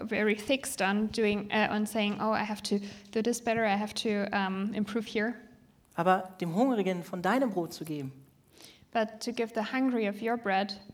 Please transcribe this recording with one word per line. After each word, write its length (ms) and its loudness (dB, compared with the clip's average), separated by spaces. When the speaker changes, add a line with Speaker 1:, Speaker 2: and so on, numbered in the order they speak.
Speaker 1:
very 320 2
fixed 440 -2
on 300 2
doing, 400 0
uh, 240 2
on 120 0
saying, 340 -2
"Oh, 120 0
I 140 0
have 180 -6
to 120 0
do 120 0
this 200 0
better, 220 0
I 120 2
have 180 -2
to, 420 -2
um, 380 0
improve 320 -2
here." 280 -2
Speaker 2:
Aber 320 6
dem 140 -2
Hungrigen 480 2
von 200 -6
deinem 280 4
Brot 220 -2
zu 120 -10
geben, 280 -6
Speaker 1:
But 320 -2
to 80 -4
give 220 -2
the 220 -2
hungry 320 2
of 140 -4
your 140 0
bread, 440 0